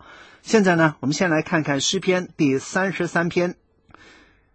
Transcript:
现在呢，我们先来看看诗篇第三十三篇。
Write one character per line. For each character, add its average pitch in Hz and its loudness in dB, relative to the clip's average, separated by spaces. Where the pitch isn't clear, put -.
现 220 2
在 185 4
呢， 160 2
我 - -8
们 147 0
先 185 0
来 156 2
看 160 -2
看 143 -2
诗 190 -2
篇 180 -2
第 135 2
三 185 -4
十 175 -4
三 170 -2
篇。 180 -2